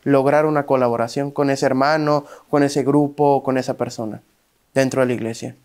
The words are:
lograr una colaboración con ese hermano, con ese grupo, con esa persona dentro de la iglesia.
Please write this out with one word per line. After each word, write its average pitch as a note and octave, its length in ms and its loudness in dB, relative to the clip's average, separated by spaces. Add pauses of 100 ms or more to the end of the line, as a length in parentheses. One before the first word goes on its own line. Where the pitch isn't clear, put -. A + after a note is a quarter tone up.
lograr C#3+ 420 4
una D3 200 0
colaboración B2+ 640 0
con C#3+ 200 -2
ese C3+ 160 -2
hermano, D3 580 2 (260)
con C#3+ 120 2
ese C#3+ 200 0
grupo, C#3+ 600 2
con C3 140 -2
esa B2+ 200 -4
persona A#2 440 -8 (540)
dentro C3 260 0
de B2+ 80 2
la B2 60 -2
iglesia. A2+ 500 -8